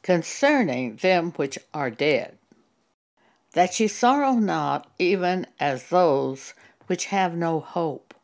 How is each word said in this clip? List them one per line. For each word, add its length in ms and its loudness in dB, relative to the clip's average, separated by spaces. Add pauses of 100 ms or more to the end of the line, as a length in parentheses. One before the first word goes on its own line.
concerning 920 0
them 360 2
which 260 -4 (140)
are 180 -4
dead, 460 -2 (1160)
that 260 2
ye 80 2
sorrow 460 2
not, 680 0
even 480 0 (140)
as 300 -2
those 640 0 (340)
which 180 -4
have 300 -2
no 240 -2
hope. 640 -6